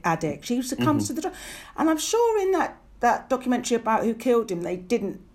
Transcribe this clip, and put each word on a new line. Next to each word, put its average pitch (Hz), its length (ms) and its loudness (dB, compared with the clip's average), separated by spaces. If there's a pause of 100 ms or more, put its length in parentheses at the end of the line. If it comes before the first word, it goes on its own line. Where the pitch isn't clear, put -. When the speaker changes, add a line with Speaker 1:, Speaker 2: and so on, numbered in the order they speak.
Speaker 1:
addict. 160 400 -2
She 247 160 -2
succumbs 247 440 0
Speaker 2:
Mm-hmm. - 20 -4
Speaker 1:
to 311 80 -6
the 320 80 -6
drug, 359 120 -6 (440)
and 311 100 4
I'm 320 100 2
sure 453 440 2
in 381 100 2
that, 339 240 0 (240)
that - 300 2
documentary 247 460 0
about 220 280 0
who 226 80 0
killed 233 380 2
him, 175 120 -4
they 175 140 -4
didn't 185 440 -2 (140)